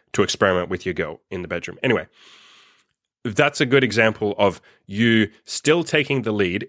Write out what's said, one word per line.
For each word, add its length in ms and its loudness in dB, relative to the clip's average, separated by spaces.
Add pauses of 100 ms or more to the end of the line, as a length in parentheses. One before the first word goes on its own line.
(120)
to 120 2
experiment 440 0
with 160 -6
your 80 -4
girl 280 -6 (100)
in 120 -8
the 60 -10
bedroom. 320 -8
Anyway, 280 0 (1160)
that's 360 0
a 60 2
good 180 4
example 520 0
of 240 0 (240)
you 460 2 (140)
still 400 0
taking 380 -2
the 100 -4
lead, 360 -2